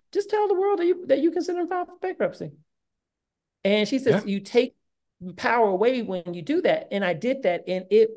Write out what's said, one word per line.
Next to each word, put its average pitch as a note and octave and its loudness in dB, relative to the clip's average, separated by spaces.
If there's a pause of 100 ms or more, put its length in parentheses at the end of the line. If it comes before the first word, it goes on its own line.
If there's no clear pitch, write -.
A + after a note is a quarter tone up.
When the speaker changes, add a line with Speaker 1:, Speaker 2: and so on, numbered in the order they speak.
(120)
Speaker 1:
"Just G4 -4
tell G#4 2
the G4 2
world G4 0
that F4 0
you, - -2
that C4+ 4
you D#4+ 2
consider F4 -4
and E4+ -4
file F4+ -4
for F4+ -18
bankruptcy." G3 -6 (1120)
And G#3 2
she C4 -2
says, G#3 2
Speaker 2:
Yeah. G3+ -4
Speaker 1:
"You G3+ -2
take B3 0 (600)
power A#3 2
away A3+ 2
when F3+ -6
you F3 -8
do D4+ -2
that." G#3 0
And G3+ -2
I F3+ 0
did B3+ -2
that. F3 0
And F#3 -4
it A3 6